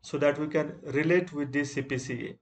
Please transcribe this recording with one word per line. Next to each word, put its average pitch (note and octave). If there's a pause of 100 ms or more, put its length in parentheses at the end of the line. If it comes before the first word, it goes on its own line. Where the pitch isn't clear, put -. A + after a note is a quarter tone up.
so -
that C#3+
we D3+
can D3+ (200)
relate F3
with C#3+
the C#3+
C C3+
P C3
C A#2+
A. -